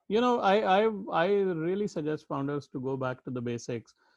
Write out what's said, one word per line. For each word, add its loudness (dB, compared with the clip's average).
you 2
know, 4
I, 4
I, 2
I 2
really 0
suggest -4
founders -4
to -8
go -4
back -4
to -8
the -4
basics, -6